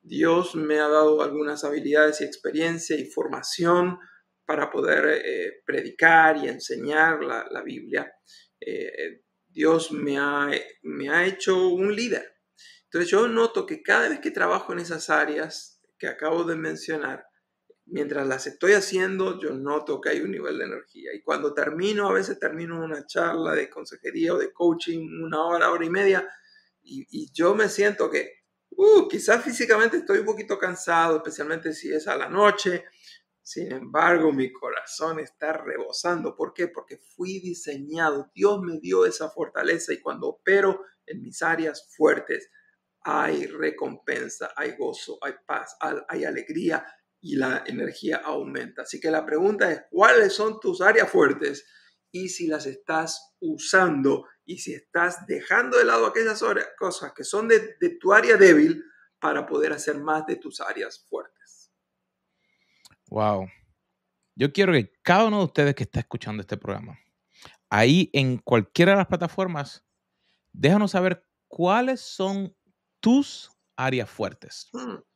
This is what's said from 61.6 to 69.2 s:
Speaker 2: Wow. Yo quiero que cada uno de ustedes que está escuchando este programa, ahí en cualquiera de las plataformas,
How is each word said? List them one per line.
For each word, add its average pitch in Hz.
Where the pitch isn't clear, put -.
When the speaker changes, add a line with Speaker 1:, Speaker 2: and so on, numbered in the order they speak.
Speaker 2:
Wow. 104
Yo 139
quiero 190
que 120
cada 196
uno 208
de 185
ustedes 143
que -
está 117
escuchando 107
este 101
programa, 107
ahí 123
en 131
cualquiera 165
de 202
las 185
plataformas, 170